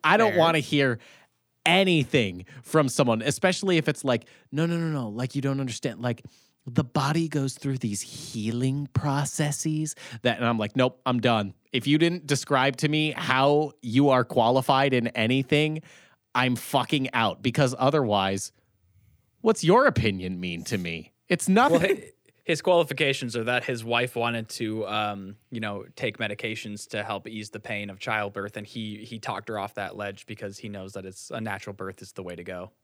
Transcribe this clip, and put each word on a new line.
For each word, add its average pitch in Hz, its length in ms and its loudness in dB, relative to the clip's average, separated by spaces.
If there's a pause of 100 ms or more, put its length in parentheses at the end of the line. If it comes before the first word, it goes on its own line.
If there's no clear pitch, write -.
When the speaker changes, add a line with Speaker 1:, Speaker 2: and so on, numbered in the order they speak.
Speaker 1:
I 165 120 6
don't 220 160 6
Speaker 2:
Fair. 180 60 2
Speaker 1:
wanna 165 200 6
hear 139 400 2 (640)
anything 143 800 2 (180)
from 151 260 2
someone, 117 340 2
especially 185 540 2
if 156 120 2
it's 143 160 -4
like, 123 220 0 (240)
"No, 156 160 0
no, 170 100 -2
no, 165 120 -2
no, 135 200 -4
like, 120 280 -6
you 139 60 -2
don't 139 180 -2
understand. 127 420 -6
Like, 123 200 -2 (440)
the 135 180 2
body 151 440 0
goes 139 260 -2
through 135 240 -4
these 104 220 -4
healing 127 920 -4
processes 151 1040 -2 (280)
that," 120 160 0
and 120 80 0
I'm 117 120 0
like, 104 180 -4
"Nope, 127 300 2
I'm 123 140 0
done. 107 340 2 (180)
If 120 140 -2
you 147 120 4
didn't 170 280 2
describe 139 520 2
to 151 100 0
me 151 280 0
how 143 640 2
you 127 300 4
are 127 140 4
qualified 131 680 4
in 120 160 2
anything, 139 760 0 (520)
I'm 127 220 2
fucking 131 580 0
out, 110 280 0
because 120 360 2
otherwise, 104 720 0 (920)
what's 220 200 2
your 220 240 6
opinion 92 540 0
mean 85 240 -6
to 104 140 -4
me? 82 340 -6 (160)
It's 175 200 0
nothing." 190 320 6
Speaker 3:
Well, 180 80 0
hi-, - 200 -2 (360)
his 156 160 -2
qualifications 143 760 2
are 113 80 -4
that 123 200 0
his 120 200 -4
wife 120 320 0
wanted 117 320 -2
to, 110 400 -6
um, 104 480 -4 (160)
you 117 80 -8
know, 101 240 -6 (100)
take 113 240 -6
medications 107 680 -8
to 104 160 -6
help 104 240 -8
ease 107 220 -10
the 104 100 -14
pain 104 280 -8
of 95 120 -14
childbirth, 101 560 -6
and 104 100 -10
he, 107 380 -10
he 117 160 -14
talked 104 280 -8
her 110 100 -6
off 101 160 -8
that 95 220 -8
ledge 101 300 -10
because 104 320 -12
he 113 100 -12
knows 98 260 -12
that 95 120 -12
it's - 240 -16
a 113 100 -8
natural 104 320 -8
birth 95 300 -12
is - 100 -18
the 98 100 -12
way 90 120 -10
to 87 80 -14
go. 90 300 -12 (120)